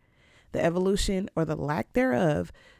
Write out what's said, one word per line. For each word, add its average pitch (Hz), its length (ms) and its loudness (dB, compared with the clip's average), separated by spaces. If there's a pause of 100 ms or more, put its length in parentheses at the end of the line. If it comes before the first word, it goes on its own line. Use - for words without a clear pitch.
(540)
The 147 100 0
evolution 190 720 0
or 165 80 0
the 156 140 -2
lack 147 360 -4
thereof, 214 600 0 (260)